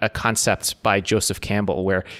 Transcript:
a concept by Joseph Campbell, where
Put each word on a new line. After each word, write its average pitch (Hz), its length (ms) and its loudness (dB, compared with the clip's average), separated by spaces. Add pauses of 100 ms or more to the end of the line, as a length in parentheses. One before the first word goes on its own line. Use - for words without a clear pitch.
a 107 40 0
concept - 720 0
by 101 180 4
Joseph 110 400 0
Campbell, 95 420 -2
where 92 200 0 (160)